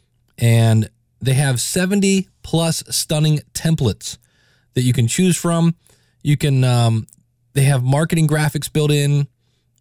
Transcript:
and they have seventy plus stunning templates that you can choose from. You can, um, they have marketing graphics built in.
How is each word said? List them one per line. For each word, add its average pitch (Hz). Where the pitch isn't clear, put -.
and 113
they 131
have 131
seventy 190
plus 165
stunning 151
templates -
that 127
you 123
can 117
choose 180
from. 170
You 147
can, 135
um, 117
they 139
have 135
marketing 156
graphics 151
built 151
in. 143